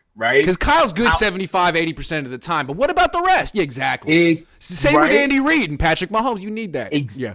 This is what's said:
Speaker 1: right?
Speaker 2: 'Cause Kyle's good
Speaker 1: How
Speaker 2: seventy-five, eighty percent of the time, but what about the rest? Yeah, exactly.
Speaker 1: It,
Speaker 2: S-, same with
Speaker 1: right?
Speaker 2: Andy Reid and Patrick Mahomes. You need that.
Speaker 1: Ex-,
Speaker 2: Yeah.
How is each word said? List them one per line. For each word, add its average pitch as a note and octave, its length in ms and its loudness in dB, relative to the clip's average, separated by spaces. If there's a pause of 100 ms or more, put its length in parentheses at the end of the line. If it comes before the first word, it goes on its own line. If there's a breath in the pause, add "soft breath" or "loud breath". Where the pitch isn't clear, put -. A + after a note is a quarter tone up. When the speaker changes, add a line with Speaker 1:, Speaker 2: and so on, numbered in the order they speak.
(160)
Speaker 1:
right? B2 280 2
Speaker 2:
'Cause F#3 120 0
Kyle's D4 360 2
good G#3+ 180 0
Speaker 1:
How E3 60 4
Speaker 2:
seventy-five, F#3 600 0
eighty E3 160 -2
percent D3 340 -8
of B2 60 -12
the B2+ 60 -10
time, D3+ 280 -4
but C#3+ 100 -8
what C#4 140 0
about F4 220 2
the F4 100 -2
rest? F#4 320 2
Yeah, G3+ 80 0
exactly. C3+ 500 -2 (200)
Speaker 1:
It, D#3+ 140 -4 (140 soft breath)
Speaker 2:
S-, - 60 -12 (120)
same D4 220 2
with D#4 100 6
Speaker 1:
right? - 20 2
Speaker 2:
Andy C#4 280 2
Reid C#4 300 0
and C#3+ 80 -8
Patrick E3 320 0
Mahomes. A3 300 -2
You G3+ 100 -10
need G#3+ 240 -8
that. A#2 180 -6
Speaker 1:
Ex-, C3+ 260 -4
Speaker 2:
Yeah. A2 160 -6